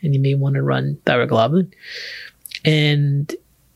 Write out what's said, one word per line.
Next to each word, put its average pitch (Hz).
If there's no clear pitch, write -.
and 147
you 135
may 139
wanna 139
run 139
thyroglobulin. 127
And 147